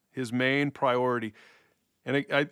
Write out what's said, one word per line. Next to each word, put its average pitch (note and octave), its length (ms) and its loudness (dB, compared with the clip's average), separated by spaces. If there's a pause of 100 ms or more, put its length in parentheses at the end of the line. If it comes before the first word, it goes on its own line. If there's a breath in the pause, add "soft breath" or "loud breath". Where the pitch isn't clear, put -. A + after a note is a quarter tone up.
(120)
His B2+ 200 -6
main C3 380 2
priority, B2 640 0 (720 soft breath)
and C3 120 -2
I, C#3 140 -2
I, D3 200 2